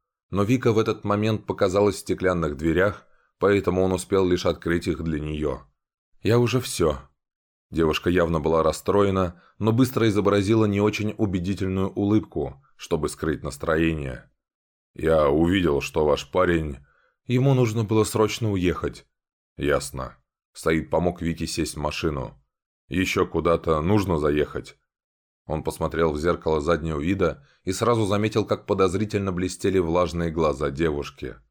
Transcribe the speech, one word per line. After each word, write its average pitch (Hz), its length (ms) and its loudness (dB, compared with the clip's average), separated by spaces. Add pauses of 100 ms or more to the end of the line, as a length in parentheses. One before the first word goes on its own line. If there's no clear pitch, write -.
(300)
Но 98 120 0
Вика 120 300 2
в 104 60 2
этот 107 260 0
момент 104 420 0
показалась 98 500 2
в - 40 -12
стеклянных 87 560 -2
дверях, 82 500 0 (320)
поэтому 92 440 2
он 92 100 2
успел 95 340 2
лишь 90 200 2
открыть 85 420 -2
их 80 140 -2
для 78 180 -4
неё. 76 420 -6 (600)
«Я 110 160 2
уже 120 220 2
всё». 76 380 0 (720)
Девушка 80 400 0
явно 85 300 2
была 80 220 2
расстроена, 95 760 0 (180)
но 110 140 0
быстро 120 360 2
изобразила 101 580 2
не 101 140 0
очень 104 360 0
убедительную 95 760 -2
улыбку – 101 720 -2 (140)
чтобы 76 320 -2
скрыть 76 340 -4
настроение. 78 880 -2 (640)
«Я 78 340 2
увидел, 80 520 2
что 78 240 -2
ваш 71 260 0
парень. 82 480 0 (480)
Ему 127 280 2
нужно 117 300 2
было 110 200 2
срочно 107 460 0
уехать». 87 560 -2 (500)
«Ясно». 69 640 -4 (340)
Саид 80 380 -2
помог 85 320 0
Вике 82 240 -4
сесть - 300 -6
в 76 40 -10
машину. 73 580 -6 (500)
«Ещё 90 380 0
куда-то 82 540 0
нужно 92 380 0
заехать?» 73 580 -2 (720)
Он 78 180 -6
посмотрел 80 480 0
в 73 80 -4
зеркало 80 400 0
заднего 80 400 -2
вида 90 460 -2 (180)
и - 80 -4
сразу 113 320 0
заметил, 104 400 0
как - 220 -4
подозрительно 98 680 0
блестели 92 460 -2
влажные 85 520 0
глаза 76 400 0
девушки. 71 640 -4 (140)